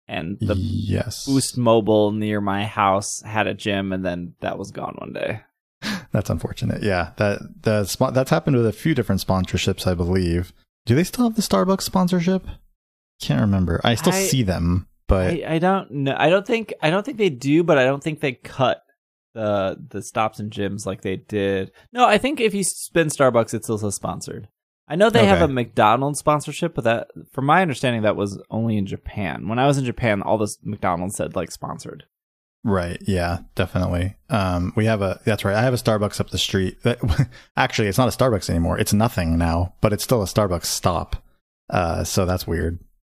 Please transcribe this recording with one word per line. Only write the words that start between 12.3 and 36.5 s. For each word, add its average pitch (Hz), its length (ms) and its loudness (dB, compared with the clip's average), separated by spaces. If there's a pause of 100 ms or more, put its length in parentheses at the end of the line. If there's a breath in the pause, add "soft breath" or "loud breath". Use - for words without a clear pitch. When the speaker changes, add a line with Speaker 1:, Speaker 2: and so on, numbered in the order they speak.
Speaker 2:
Can't 139 200 0
remember. 92 420 2
I 117 120 2
still - 180 2
Speaker 1:
I, 190 100 2
Speaker 2:
see 139 200 2
them, 90 440 0 (200)
but 92 260 2
Speaker 1:
I, 160 220 -4
I 165 40 0
don't 185 320 0
know. 135 260 -2
I 147 120 4
don't 185 180 4
think, 226 340 -4
I 151 80 2
don't 196 160 0
think 269 140 -8
they 196 100 2
do, 139 340 2
but 160 140 4
I 127 80 6
don't 139 180 0
think 156 180 -6
they 135 120 -2
cut - 480 -2 (540)
the, 101 420 -2 (120)
the 98 120 -8
stops - 380 -4
and 107 120 -8
gyms 101 360 -6
like 98 140 -6
they 95 160 -4
did. 98 540 -2 (220 soft breath)
No, 247 140 2
I 208 100 4
think 254 220 -2
if 220 160 0
you 196 80 -2
spin - 440 -2
Starbucks, 120 460 2
it's 113 160 -6
also 104 220 -2
sponsored. - 560 -8 (400)
I 151 80 -6
know 214 160 6
they 220 160 6
have 196 160 6
Speaker 2:
Okay. 147 80 2
Speaker 1:
a - 20 -2
McDonald's 123 640 4
sponsorship, 151 540 0
but 131 120 -4
that, 117 240 2 (220)
from 135 140 -4
my 160 160 6
understanding, 123 400 0
that 104 140 2
was 98 340 -4
only 113 260 0
in 98 120 0
Japan. 80 600 -8
When 117 120 -2
I 135 80 4
was 143 100 4
in 135 80 -2
Japan, 110 380 -2
all 107 160 0
this 104 240 -4
McDonald's 92 520 -4
said, 82 200 -6
like, 87 160 -4
sponsored. - 540 -14 (580)
Speaker 2:
Right. 90 420 -2
Yeah, 87 340 -2 (160)
definitely. 90 600 -2 (160)
Um, 92 440 0
we 110 100 0
have 110 180 0
a, 92 220 -4
that's 107 200 -2
right. 98 100 0
I 107 60 2
have 127 140 2
a - 20 -2
Starbucks 104 420 0
up - 120 -6
the 92 80 -4
street. 95 440 -2